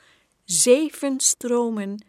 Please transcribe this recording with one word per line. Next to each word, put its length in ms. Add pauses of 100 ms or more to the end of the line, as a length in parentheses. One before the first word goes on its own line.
(460)
zeven 720
stromen 880